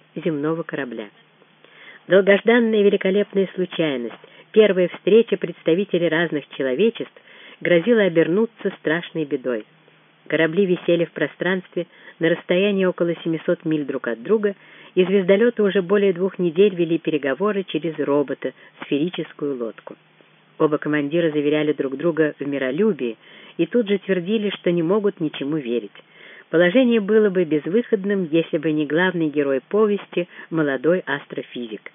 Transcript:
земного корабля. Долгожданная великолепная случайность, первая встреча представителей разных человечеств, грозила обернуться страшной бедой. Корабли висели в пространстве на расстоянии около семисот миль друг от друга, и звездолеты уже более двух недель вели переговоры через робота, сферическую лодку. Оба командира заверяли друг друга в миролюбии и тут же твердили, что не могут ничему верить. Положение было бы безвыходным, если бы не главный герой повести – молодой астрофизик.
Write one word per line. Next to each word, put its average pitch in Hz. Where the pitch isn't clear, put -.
земного 160
корабля. 120
Долгожданная 208
великолепная 196
случайность, 143
первая 190
встреча 202
представителей 170
разных 156
человечеств, 139
грозила 175
обернуться 180
страшной 160
бедой. 131
Корабли 160
висели 170
в -
пространстве 175
на 160
расстоянии 190
около 175
семисот 165
миль 156
друг 131
от 113
друга, 202
и 185
звездолеты 202
уже 196
более 196
двух 185
недель 180
вели 165
переговоры 156
через 156
робота, 139
сферическую 147
лодку. -
Оба 151
командира 151
заверяли 151
друг 135
друга 151
в 143
миролюбии 139
и 170
тут 240
же 202
твердили, 196
что -
не 175
могут 202
ничему 151
верить. 117
Положение 226
было 214
бы 185
безвыходным, 190
если 165
бы 156
не 151
главный 165
герой 139
повести – 208
молодой 156
астрофизик. 123